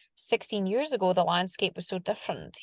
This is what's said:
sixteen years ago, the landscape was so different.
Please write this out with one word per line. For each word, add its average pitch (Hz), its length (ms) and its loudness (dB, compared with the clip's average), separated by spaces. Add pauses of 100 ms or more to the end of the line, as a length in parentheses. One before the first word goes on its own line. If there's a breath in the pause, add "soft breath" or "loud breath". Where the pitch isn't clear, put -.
(160 soft breath)
sixteen 208 500 -2
years 262 260 0
ago, 190 220 4
the 180 100 6
landscape 175 540 0
was 175 100 -6
so 185 120 -2
different. - 640 -6